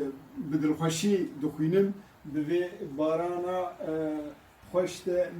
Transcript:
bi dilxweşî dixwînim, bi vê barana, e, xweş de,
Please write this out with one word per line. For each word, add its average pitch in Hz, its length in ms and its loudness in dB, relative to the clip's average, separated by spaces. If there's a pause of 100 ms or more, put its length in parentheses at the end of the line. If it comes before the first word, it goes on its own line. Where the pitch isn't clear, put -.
(380)
bi 151 240 0
dilxweşî 160 680 2 (120)
dixwînim, 165 520 4 (320)
bi 147 140 -4
vê 175 300 0 (280)
barana, 175 760 0 (140)
e, 156 340 -2 (500)
xweş 180 340 0
de, 180 340 2